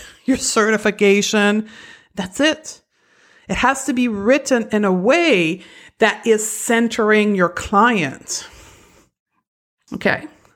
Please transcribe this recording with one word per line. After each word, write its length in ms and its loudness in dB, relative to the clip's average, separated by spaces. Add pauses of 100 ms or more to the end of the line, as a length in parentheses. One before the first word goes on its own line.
<laughs> 200 -20
your 120 0
certification. 1300 0 (460)
That's 260 -8
it. 420 -2 (680)
It 60 -4
has 300 0
to 80 -2
be 140 0
written 640 0
in 140 0
a 80 2
way 680 2 (360)
that 280 0
is 220 2
centering 880 0
your 140 2
client. 1000 -2 (1500)
Okay, 340 -4 (280)